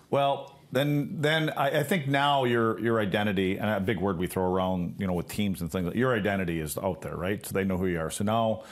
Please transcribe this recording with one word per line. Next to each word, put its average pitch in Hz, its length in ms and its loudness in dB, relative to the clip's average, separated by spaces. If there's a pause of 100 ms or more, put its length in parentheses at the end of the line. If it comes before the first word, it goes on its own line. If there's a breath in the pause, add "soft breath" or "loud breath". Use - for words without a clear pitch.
(100)
Well, 139 480 0 (160)
then, 147 460 0
then 156 300 2
I, 143 300 0
I - 20 0
think 147 260 0
now 139 360 2
your, 117 360 2
your 113 180 2
identity, 98 600 2
and 107 100 0
a 107 100 2
big 95 220 0
word 95 160 0
we 90 100 -2
throw 92 180 -2
around, 92 540 0
you 101 80 -4
know, 92 60 -2
with 85 160 -4
teams 101 320 -2
and 82 100 -6
things, 87 240 -2
your 123 220 2
identity 95 440 -2
is 76 180 -6
out 92 240 -4
there, 76 120 -8
right? 90 300 -4
So - 80 -10
they 98 100 0
know 95 140 0
who 92 120 0
you 82 120 0
are. 80 100 -2
So - 140 -4
now 110 480 2